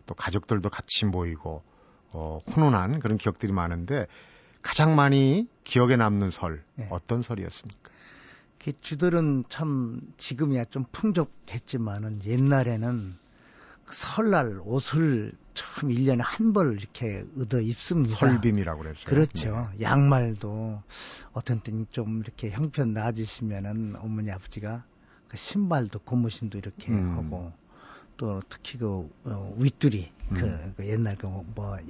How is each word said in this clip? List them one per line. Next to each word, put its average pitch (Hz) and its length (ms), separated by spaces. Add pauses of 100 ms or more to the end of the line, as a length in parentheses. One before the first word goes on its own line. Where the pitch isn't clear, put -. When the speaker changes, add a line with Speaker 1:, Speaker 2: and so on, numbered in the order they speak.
Speaker 1:
또 - 100
가족들도 98 540
같이 - 360
모이고, 85 580 (500)
어, 78 340
훈훈한 135 520
그런 110 180
기억들이 101 340
많은데 87 560 (540)
가장 156 340
많이 139 520 (180)
기억에 123 320
남는 104 340
설, 80 320 (120)
Speaker 2:
네. 107 140
Speaker 1:
어떤 104 320
설이었습니까? - 720 (720)
Speaker 2:
그 147 80
쥐들은 156 760
참 127 540 (160)
지금이야 131 480
좀 135 260
풍족했지만은 113 1300
옛날에는 120 880 (680)
그 - 100
설날 156 680
옷을 131 680 (200)
참 - 380
일 123 140
년에 123 180
한 220 300
벌 160 260
이렇게 101 460 (140)
얻어 120 220
입습니다. 117 540
Speaker 1:
설빔이라고 104 680
그랬어요. 78 240
Speaker 2:
그렇죠. 120 720
Speaker 1:
네. 107 60
Speaker 2:
양말도 113 1000 (520)
어떤 117 260
때는 110 320
좀 110 340
이렇게 - 240
형편 127 440
나아지시면은 107 1040
어머니 107 340
아버지가 104 520 (440)
그 110 100
신발도 151 600
고무신도 113 580
이렇게 98 340
Speaker 1:
음. 90 260
Speaker 2:
하고 82 360 (640)
또 101 320
특히 - 300
그, 95 280 (180)
어, 98 340
윗두리 120 520 (220)
그, 90 120
Speaker 1:
음. 80 300
Speaker 2:
그 98 120
옛날 107 300
그 98 100
뭐, 95 260
뭐 101 240 (120)